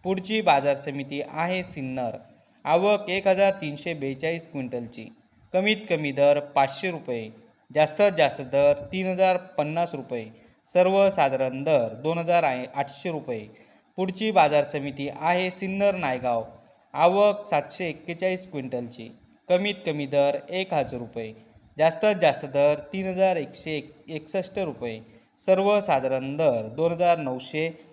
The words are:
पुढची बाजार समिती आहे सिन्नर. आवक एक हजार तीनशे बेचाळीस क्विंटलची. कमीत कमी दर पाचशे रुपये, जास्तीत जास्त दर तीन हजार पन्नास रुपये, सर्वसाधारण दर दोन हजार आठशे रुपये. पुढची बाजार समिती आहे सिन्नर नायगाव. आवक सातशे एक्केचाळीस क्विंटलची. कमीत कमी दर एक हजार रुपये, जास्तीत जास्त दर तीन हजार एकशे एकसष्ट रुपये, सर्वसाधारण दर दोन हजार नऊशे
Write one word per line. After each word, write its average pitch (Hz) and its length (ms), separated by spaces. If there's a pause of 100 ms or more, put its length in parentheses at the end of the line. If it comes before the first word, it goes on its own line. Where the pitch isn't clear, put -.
पुढची 190 380
बाजार 143 340
समिती 139 520
आहे 175 360
सिन्नर. 131 540 (460)
आवक 196 460
एक 196 180
हजार 190 260
तीनशे 160 400
बेचाळीस 151 580
क्विंटलची. 120 540 (480)
कमीत 208 240 (120)
कमी 151 220
दर 143 280
पाचशे 143 520
रुपये, 120 380 (460)
जास्तीत 151 360
जास्त 156 300
दर 139 320 (200)
तीन 185 140
हजार 185 300
पन्नास 165 580
रुपये, 123 300 (480)
सर्वसाधारण 156 880
दर 127 300
दोन 151 240
हजार 170 260 (320)
आठशे 143 360
रुपये. 127 360 (480)
पुढची 185 360
बाजार 151 320
समिती 143 460 (100)
आहे 180 320
सिन्नर 190 440
नायगाव. 127 480 (500)
आवक 196 520
सातशे 160 400
एक्केचाळीस 175 640
क्विंटलची. 123 580 (400)
कमीत 196 260 (100)
कमी 147 200
दर 139 320 (120)
एक 185 240
हजार 131 260
रुपये, 113 340 (440)
जास्तीत 165 380
जास्त 156 300
दर 143 300 (180)
तीन 190 140
हजार 185 280
एकशे 151 720
एकसष्ट 180 500
रुपये, 120 580 (220)
सर्वसाधारण 147 1000
दर 120 300 (100)
दोन 165 140
हजार 170 260
नऊशे 151 520 (240)